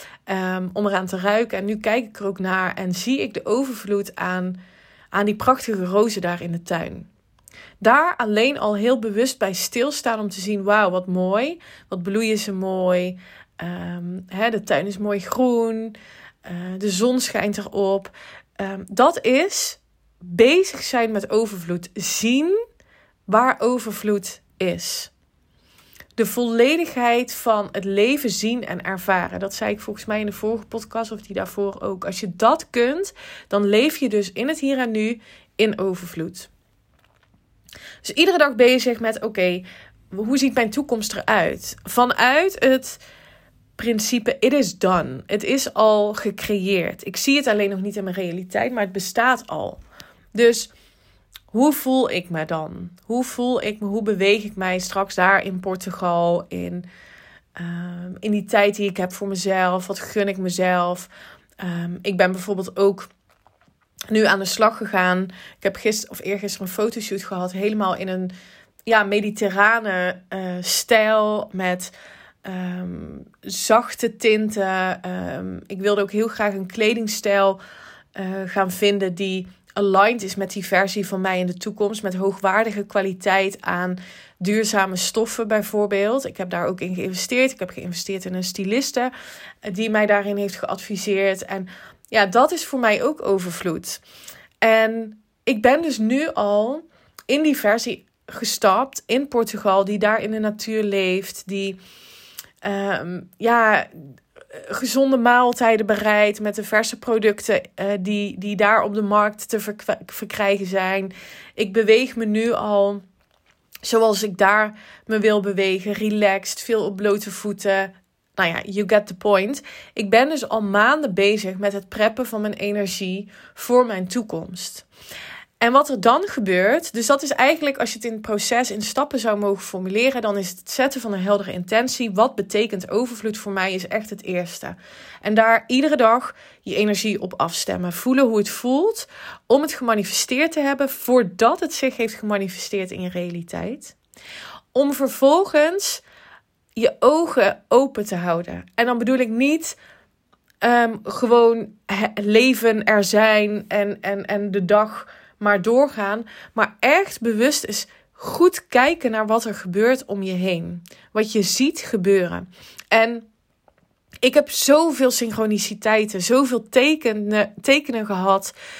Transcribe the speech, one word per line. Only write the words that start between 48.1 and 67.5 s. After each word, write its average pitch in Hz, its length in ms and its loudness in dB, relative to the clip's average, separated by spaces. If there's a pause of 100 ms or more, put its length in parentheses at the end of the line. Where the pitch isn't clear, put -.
realiteit, 185 560 -4
maar 226 120 -2
het 190 80 -6
bestaat 240 560 0
al. - 320 -8 (520)
Dus 233 400 4 (760)
hoe 269 280 4
voel 262 380 0
ik 180 180 -4
me 160 160 -4
dan? 175 440 -8 (140)
Hoe 240 200 -2
voel 247 400 -2
ik 214 160 -6
me? 208 80 -6
Hoe 208 160 -4
beweeg 202 400 2
ik 208 120 -12
mij 185 240 -2
straks 196 360 -4
daar 190 280 4
in 185 160 -6
Portugal? 175 880 -2
In, 180 380 -8 (680)
ehm, 175 640 -10
in 214 120 -4
die 208 140 0
tijd 202 300 4
die 202 140 -2
ik 185 80 -10
heb 185 160 -2
voor 202 140 -8
mezelf? 185 600 0
Wat 196 120 -8
gun 202 280 -2
ik 190 100 -4
mezelf? 180 720 0 (460)
Ehm, 175 460 -6
ik 196 160 -4
ben 185 140 4
bijvoorbeeld 185 460 -6
ook 196 300 2 (1000)
nu 214 160 4
aan 190 140 4
de 196 60 -6
slag 220 320 2
gegaan. 185 460 0 (340)
Ik - 60 -20
heb 190 120 0
gister-, - 340 -2
of - 120 -14
eergisteren 196 460 -6
een 185 60 -10
fotoshoot 208 500 -4
gehad. 180 280 -6